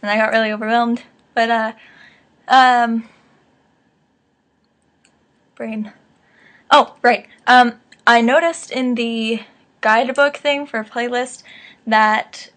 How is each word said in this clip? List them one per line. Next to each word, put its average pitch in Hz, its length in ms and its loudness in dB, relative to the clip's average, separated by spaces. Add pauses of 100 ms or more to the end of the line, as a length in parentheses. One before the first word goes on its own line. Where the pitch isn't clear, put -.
and 208 80 -8
I 208 80 0
got 220 140 0
really 220 200 0
overwhelmed, 233 520 -2 (320)
but, 226 160 0
uh, 220 220 -2 (720)
um, 240 600 2 (2500)
brain. 220 400 -12 (760)
Oh, - 320 2
right. - 240 0 (180)
Um, 240 280 4 (340)
I 233 140 4
noticed 320 500 0
in 247 240 -4
the 226 460 -6 (400)
guidebook 254 560 0
thing 285 280 -4
for 220 180 -8
Playlist 240 600 -6 (420)
that 214 720 0